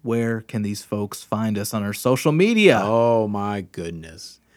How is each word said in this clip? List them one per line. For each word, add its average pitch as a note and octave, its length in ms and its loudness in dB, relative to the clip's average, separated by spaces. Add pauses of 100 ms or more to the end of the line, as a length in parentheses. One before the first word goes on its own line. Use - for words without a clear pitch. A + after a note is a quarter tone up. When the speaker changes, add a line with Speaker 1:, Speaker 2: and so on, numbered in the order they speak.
Speaker 1:
Where A#2 400 -2
can A2 220 -6
these G#2 200 -6
folks G#2 400 -6
find G#2+ 340 -2
us G2+ 160 -6
on G#2+ 100 -2
our G2+ 100 -4
social C3 380 0
media? F#3 520 6
Speaker 2:
Oh, A2+ 440 4
my G2+ 340 -4
goodness. E2+ 760 -14 (180)